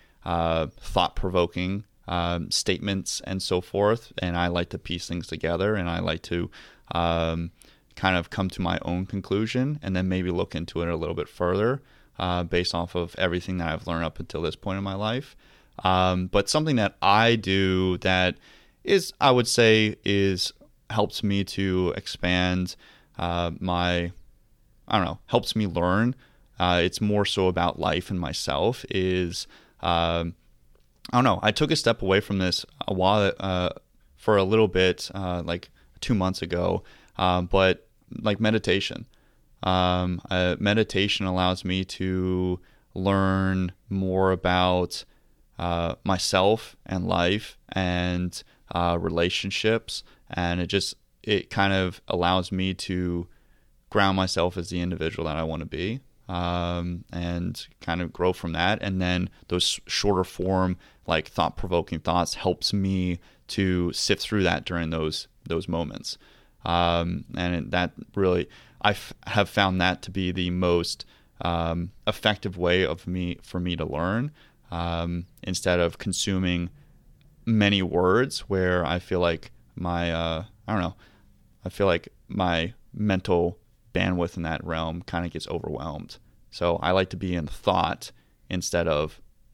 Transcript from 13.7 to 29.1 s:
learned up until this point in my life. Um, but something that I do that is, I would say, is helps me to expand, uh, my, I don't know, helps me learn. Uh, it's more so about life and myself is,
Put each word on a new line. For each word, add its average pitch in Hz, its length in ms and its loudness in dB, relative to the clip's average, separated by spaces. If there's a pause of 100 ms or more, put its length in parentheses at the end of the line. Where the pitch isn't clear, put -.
learned 85 180 -4
up 80 140 -6
until 82 240 -8
this 78 140 -4
point 98 220 -6
in 98 60 -6
my 98 100 -6
life. 107 420 -6 (480)
Um, 92 420 4
but 101 220 2
something 151 280 2
that 104 240 2
I 113 360 6
do 92 600 2
that 92 380 2 (480)
is, 190 360 2
I 135 100 6
would 123 180 4
say, 110 560 6
is 98 480 2 (380)
helps 107 320 -2
me 101 220 2
to 92 520 0
expand, 90 800 0 (440)
uh, 87 420 -2
my, 87 520 0 (760)
I - 80 0
don't 92 100 2
know, 73 200 -6
helps - 280 0
me 107 120 -2
learn. 92 500 0 (420)
Uh, 90 240 2
it's 92 180 0
more 104 240 2
so 95 220 2
about 90 320 0
life 80 320 -2
and 95 80 -4
myself 82 720 -2
is, 92 560 0 (340)